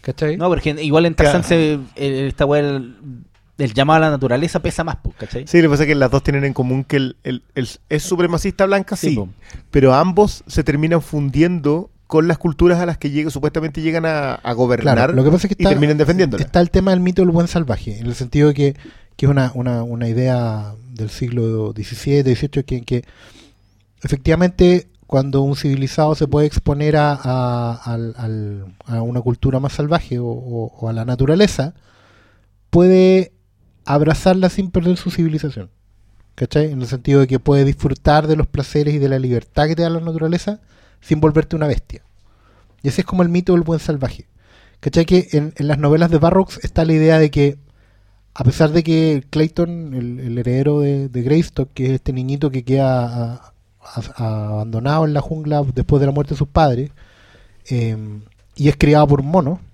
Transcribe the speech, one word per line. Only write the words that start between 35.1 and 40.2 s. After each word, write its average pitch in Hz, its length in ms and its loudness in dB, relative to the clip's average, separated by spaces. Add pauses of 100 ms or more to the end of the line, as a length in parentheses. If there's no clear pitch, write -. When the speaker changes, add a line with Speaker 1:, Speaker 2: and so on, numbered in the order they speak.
Speaker 1:
civilización. 151 600 -4 (640)
¿Cachai? 151 380 -2
En 135 80 -6
el 120 80 -6
sentido 135 320 2
de 135 60 4
que 127 120 0
puede 139 280 2
disfrutar 147 600 0
de 156 100 2
los 151 100 0
placeres 147 480 -2
y 151 40 0
de 139 120 0
la 135 80 0
libertad 131 480 -2
que 160 100 -2
te 170 60 -2
da 165 80 0
la 165 100 -4
naturaleza 165 600 -4 (420)